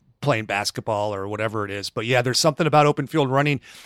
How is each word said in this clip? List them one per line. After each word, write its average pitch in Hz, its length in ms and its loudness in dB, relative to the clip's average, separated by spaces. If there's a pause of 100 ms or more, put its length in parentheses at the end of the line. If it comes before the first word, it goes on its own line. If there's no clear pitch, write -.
(220)
playing 117 240 0
basketball 104 680 -2
or 98 140 -6
whatever 107 360 -4
it 101 80 -8
is. 101 200 -8
But 110 160 -6
yeah, 123 160 4
there's 123 160 0
something 165 260 2
about 147 220 6
open 147 180 0
field 143 240 0
running. 139 300 2 (260)